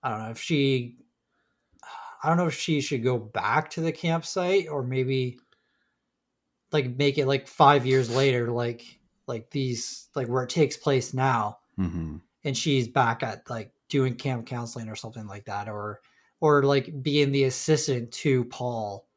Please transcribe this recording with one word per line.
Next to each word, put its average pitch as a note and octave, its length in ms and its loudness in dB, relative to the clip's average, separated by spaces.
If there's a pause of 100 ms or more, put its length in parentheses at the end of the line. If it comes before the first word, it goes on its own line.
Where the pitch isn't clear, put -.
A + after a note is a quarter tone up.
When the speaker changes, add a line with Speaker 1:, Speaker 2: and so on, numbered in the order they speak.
Speaker 1:
I C3+ 60 -4
don't A2 120 -6
know, A2 100 -8
if A#2 100 -12
she, C3+ 560 0 (1300)
I D3+ 60 0
don't E3+ 100 6
know F3+ 80 2
if D#3 80 -2
she D3+ 260 0
should C3 220 -4
go B2 160 2
back A2 540 -2
to - 80 -6
the D#3+ 120 0
campsite E3+ 760 -2
or D3 160 -4
maybe, B2+ 560 -2 (1300)
like, B2+ 240 0
make C#3+ 220 2
it, C#3 80 2
like, C3+ 220 0
five C#3+ 360 6
years C3 240 4
later, B2 440 2
like, A#2+ 320 -4 (420)
like, A#2 240 -8
these, B2+ 640 -6
like, B2+ 140 -4
where B2 160 0
it A#2+ 60 -10
takes D3 260 2
place C3+ 360 0
now. B2+ 460 0 (180)
Speaker 2:
Mm-hmm. E2 420 -4 (260)
Speaker 1:
And C3+ 120 -4
she's C3+ 320 2
back A#2+ 360 2
at, A2 260 -10
like, A2+ 220 -8 (160)
doing C3 260 0
camp A#2+ 320 -6
counseling A#2 420 -8
or A2 80 -10
something A2 300 -14
like G2+ 200 -14
that, G#2 220 -6
or, G#2 320 -8 (400)
or, D3 220 6
like, C#3 400 2
being C#3+ 300 4
the C3+ 120 4
assistant C3 680 0
to C3 320 2
Paul A2+ 600 -8 (120)